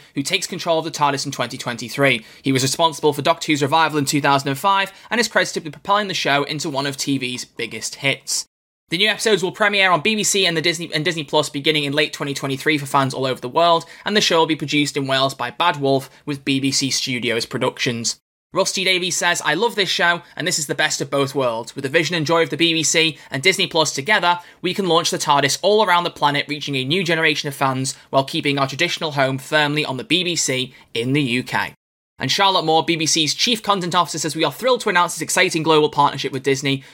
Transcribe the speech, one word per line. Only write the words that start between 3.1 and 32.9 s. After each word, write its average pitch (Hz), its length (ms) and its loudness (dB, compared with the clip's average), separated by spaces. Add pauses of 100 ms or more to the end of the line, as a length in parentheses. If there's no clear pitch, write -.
for 143 100 -4
Doctor 165 260 0
Who's 151 120 0
revival 151 380 2
in 143 60 0
two 143 160 0
thousand 143 300 2
and 135 80 -4
five 196 340 0 (180)
and 226 100 0
is 220 60 2
credited 180 380 -2
with 151 80 -10
propelling 202 340 0
the 185 80 -6
show 143 300 0
into 151 260 -6
one 139 160 -4
of 135 100 -4
T 139 220 -2
V's 123 260 -6
biggest 113 520 -10
hits. - 500 -4 (440)
The 165 80 -2
new 208 100 2
episodes 208 340 2
will 180 80 -2
premiere 202 400 2
on 170 100 4
B 220 140 2
B 214 80 0
C 196 240 2
and 170 100 0
the 156 60 0
Disney, 165 320 -2
and 156 100 -2
Disney 165 200 -2
Plus 147 240 0
beginning 151 340 0
in 143 100 -4
late 147 200 0
twenty 143 220 -6
twenty-three 139 440 -2
for 139 80 -6
fans 135 280 0
all 135 120 -2
over 127 140 -4
the 127 80 -8
world, 165 360 4 (200)
and 208 120 -2
the 208 40 6
show 175 180 2
will 160 80 6
be 156 80 0
produced 147 420 -2
in 139 120 -4
Wales 135 260 0
by 120 160 -6
Bad 170 280 -2
Wolf 135 300 0 (160)
with 139 200 -8
B 135 160 0
B 135 100 0
C 131 220 -2
Studios 117 540 -2
Productions. 120 720 -4 (320)
Rusty 185 320 0
Davies 180 320 0
says, 175 280 0
"I 151 100 0
love 220 200 0
this 196 140 0
show, 175 340 2 (140)
and 143 100 -4
this 175 140 -2
is 147 80 -6
the 147 80 -4
best 151 240 0
of 139 100 -4
both 139 240 0
worlds. 120 400 -2
With 135 80 -8
the 135 60 -4
vision 160 260 2
and 160 100 -2
joy 165 200 2
of 147 60 -4
the 151 60 -4
B 170 160 4
B 160 120 -2
C 160 340 2 (100)
and 135 140 -6
Disney 185 240 2
Plus - 260 0
together, 175 460 2 (240)
we 175 100 -2
can 196 140 -2
launch 165 240 4
the 180 80 -2
tardis 143 420 2
all 208 240 4
around 175 200 4
the 165 60 -2
planet, 143 360 0
reaching 143 300 -6
a 131 80 -2
new 165 180 0
generation 160 460 0
of 139 80 -8
fans 131 400 -2 (140)
while 135 120 4
keeping 143 340 -2
our 139 120 0
traditional 165 420 -4
home 135 280 0
firmly 151 460 0
on 131 120 -4
the 123 80 -8
B 165 180 0
B 170 140 -4
C 131 360 -4 (220)
in 120 200 -2
the 147 80 2
U 123 200 -2
K." 101 320 -4 (420)
And 131 140 -6
Charlotte 190 340 2
Moore, 160 200 4
B 170 100 0